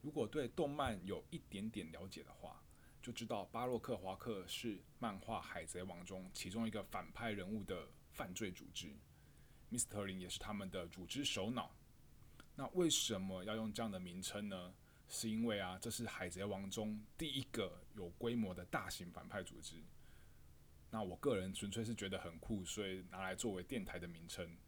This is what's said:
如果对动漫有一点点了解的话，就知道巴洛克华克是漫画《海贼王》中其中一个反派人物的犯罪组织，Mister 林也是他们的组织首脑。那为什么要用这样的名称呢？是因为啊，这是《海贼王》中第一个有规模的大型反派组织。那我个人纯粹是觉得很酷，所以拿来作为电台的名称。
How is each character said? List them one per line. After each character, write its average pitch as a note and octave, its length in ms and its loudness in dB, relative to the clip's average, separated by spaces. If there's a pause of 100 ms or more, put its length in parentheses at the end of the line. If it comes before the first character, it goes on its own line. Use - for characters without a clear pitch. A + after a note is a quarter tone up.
如 D3 80 -2
果 C3+ 160 4
对 B2+ 220 2
动 D3+ 200 4
漫 C3+ 380 4
有 F#2+ 240 0
一 F2 80 -4
点 G#2 320 -2
点 G2 220 -2
了 F#2+ 160 -6
解 D#2+ 160 -8
的 - 80 -14
话， - 280 -10 (400)
就 B2 120 -6
知 A#2 120 -2
道 G#2+ 200 2
巴 A#2 200 0
洛 B2+ 140 4
克 A2+ 180 2
华 F#2+ 200 0
克 G2+ 320 -2
是 G2+ 340 0 (160)
漫 G#2+ 220 0
画 A2 200 0
《海 - 240 -4
贼 F2+ 200 -4
王》 F2 200 -4
中 F#2 300 -4
其 - 160 -2
中 A2+ 160 4
一 A2 60 4
个 G#2 100 2
反 F#2 300 -4
派 A2+ 180 0
人 F#2+ 180 0
物 G#2+ 140 0
的 F2 240 -2 (240)
犯 F#2 240 -4
罪 G2 160 2
组 - 240 -8
织， D#2 180 -4 (800)
Mister G#2 340 2
林 F#2+ 140 -2
也 F2+ 100 -4
是 - 120 -2
他 G#2 120 -2
们 G2 160 -2
的 F2 200 -2
组 F2 180 -8
织 C#3 180 0
首 G#2 240 4
脑。 A#2 280 0 (800)
那 C#3 160 -2
为 F3+ 180 8
什 A2+ 260 8
么 F#2+ 280 2
要 G#2+ 100 2
用 A2 180 2
这 A#2+ 80 0
样 A2+ 80 4
的 F#2+ 120 0
名 F2+ 200 -2
称 G#2 280 0
呢？ F#2 260 -4 (320)
是 - 240 2
因 A2 140 6
为 G#2+ 160 6
啊， F#2 200 2
这 - 80 -2
是 A2+ 200 0
《海 F#2 200 0
贼 F2+ 160 0
王》 G2 240 2
中 G#2+ 320 2 (160)
第 D#3 140 0
一 C3 120 2 (100)
个 F#2 280 2 (140)
有 F#2 140 -4 (100)
规 A#2+ 160 4
模 G#2+ 180 6
的 F2 120 -4
大 F#2+ 260 2
型 F2+ 220 -4
反 - 160 -8
派 F#2+ 160 -2
组 - 160 -10
织。 D#2+ 160 -8 (1120)
那 A2 140 2
我 F#2 100 0
个 C3 220 6
人 F#2+ 180 2
纯 G#2 160 0
粹 A2+ 140 2
是 A2+ 100 2
觉 G2 140 0
得 F#2 100 2
很 E2+ 220 -4
酷， G2+ 240 2
所 G2+ 240 0
以 F#2+ 240 -2
拿 F#2 100 -2
来 F#2+ 140 2
作 A2 160 2
为 F2+ 100 0
电 G#2+ 220 0
台 - 120 -4
的 F2 120 -2
名 E2 180 -8
称。 E2+ 420 -4